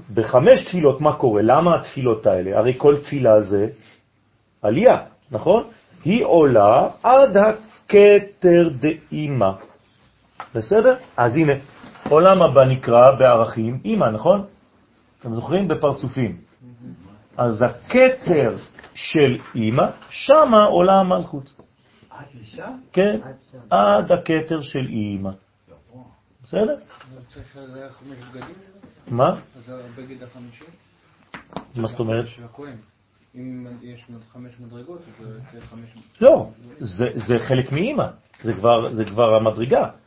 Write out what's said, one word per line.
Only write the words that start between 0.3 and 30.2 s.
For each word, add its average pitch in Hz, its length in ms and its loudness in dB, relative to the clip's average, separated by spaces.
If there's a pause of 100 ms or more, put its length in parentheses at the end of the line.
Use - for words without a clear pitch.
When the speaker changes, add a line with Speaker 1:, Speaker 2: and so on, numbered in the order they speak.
Speaker 1:
תפילות 147 360 0
מה 151 160 0
קורה? 104 260 0
למה 151 340 2
התפילות 123 500 -4
האלה? 95 320 -2
הרי 123 200 0
כל 143 240 4
תפילה 120 380 2
זה 101 260 -2 (960)
עלייה, 175 360 2 (320)
נכון? 160 340 0 (400)
היא 214 200 0
עולה 131 640 4 (140)
עד 254 340 4
הכתר 202 1300 2
דאמא. 143 800 -4 (1040)
בסדר? 220 420 0 (200)
אז 120 200 0
הנה, 156 160 0 (560)
עולם 180 340 4
הבא 139 220 6
נקרא 127 540 4
בערכים 117 640 0
אמא, 202 200 -2
נכון? 151 400 -2 (760)
אתם 113 140 -10
זוכרים? 160 340 -4
בפרצופים. 135 680 -6 (1000)
אז 120 260 -4
הכתר 156 960 0 (380)
של 135 440 0 (180)
אמא, 113 300 -2 (240)
שמה 269 540 2
עולה 190 360 2
המלכות. 180 520 -6 (580)
Speaker 2:
עד - 160 -20 (140)
לשם? 202 320 -18 (200)
Speaker 1:
כן, 202 320 -2
Speaker 2:
עד - 100 -20 (180)
שם. 131 60 -20 (120)
Speaker 1:
עד 202 420 2
הכתר 160 480 -2
של 131 280 -8
אמא. 104 420 -8 (380)
Speaker 2:
גבוה. 120 360 -20 (380)
Speaker 1:
בסדר? 214 300 -4
Speaker 3:
אז 131 640 -18
צריך, 139 240 -20 (140)
זה 131 60 -20
היה 135 100 -20
חמש 135 300 -20
בגדים? 127 360 -20 (540)
Speaker 1:
מה? 131 220 0
Speaker 3:
אז 196 60 -6 (300)
זה 123 80 -20
הבגד 127 480 -20